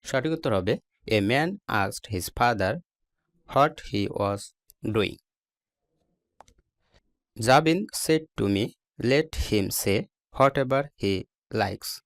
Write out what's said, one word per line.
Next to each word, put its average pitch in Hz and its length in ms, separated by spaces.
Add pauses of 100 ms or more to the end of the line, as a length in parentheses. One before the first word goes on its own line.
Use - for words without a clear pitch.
সঠিক 143 280
উত্তর 151 220
হবে 95 160 (420)
a - 20 (120)
man 147 180 (340)
asked 98 320
his 87 120 (120)
father 113 340 (800)
what 147 220 (160)
he 104 120 (180)
was 101 200 (560)
doing। 101 200 (2250)
Jabin 160 340 (220)
said 160 200 (160)
to 101 60 (100)
me, 101 100 (480)
"Let 156 180 (180)
him 98 180 (160)
say 101 160 (400)
whatever 135 440 (200)
he 98 100 (500)
likes। - 280 (160)